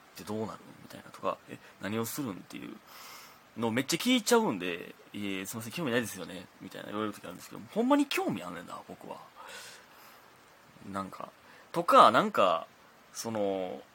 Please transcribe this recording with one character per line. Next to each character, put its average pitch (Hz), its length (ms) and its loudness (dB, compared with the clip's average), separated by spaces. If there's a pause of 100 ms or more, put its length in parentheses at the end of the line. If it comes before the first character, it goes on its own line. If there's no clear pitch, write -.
(160)
て - 80 -14
ど 107 120 -6
う 110 100 -2
な 113 80 -8
る？」 - 60 -14 (240)
み - 40 -20
た - 100 -14
い - 60 -14
な - 80 -18
と - 100 -18
か、 95 160 -2 (140)
「え、 117 60 -10 (240)
何 104 180 -2
を 113 60 -2
す - 160 -6
る 131 80 -4
ん？」 - 60 -4
っ - 0 -
て - 200 -16
い - 100 -12
う - 120 -12 (800)
の 117 100 0
を 110 40 2
め 117 100 2
っ 135 40 -4
ち - 100 2
ゃ - 20 -6
聞 247 180 4
い 247 60 2
ち - 120 4
ゃ 240 40 8
う 214 160 4
ん 101 40 -2
で、 90 380 -6 (160)
「い 104 160 -6 (120)
え、 95 60 -6
す 101 100 -10
い - 20 -6
ま 110 60 -8
せ 117 60 -8
ん、 - 40 -10
興 175 100 -4
味 135 80 0
な 117 60 2
い 123 40 4
で 110 60 -4
す 101 100 -10
よ 87 80 -10
ね」 90 220 -14 (140)
み 98 80 -14
た 98 100 -14
い - 40 -12
な - 40 -12
言 104 80 -10
わ 107 60 -2
れ 107 60 -2
る 104 60 -6
時 - 120 -16
あ - 20 -10
る 90 60 -12
ん - 20 -14
で - 80 -16
す - 60 -18
け - 80 -14
ど、 98 40 -12 (120)
ほ 208 80 0
ん 247 80 2
ま 285 80 8
に 285 80 4
興 370 260 -2
味 - 100 -2
あ 87 80 -10
ん 90 60 -8
ね 85 60 -8
ん 87 60 -14
な、 - 200 -10
僕 - 220 -14
は。 - 80 -10 (1700)
な 98 120 -4
ん 92 100 -8
か、 - 160 -12 (460)
と 170 100 0
か、 202 280 12
な 127 100 6
ん 208 100 0
か、 87 360 4 (440)
そ - 200 -8
の、 95 500 -2 (140)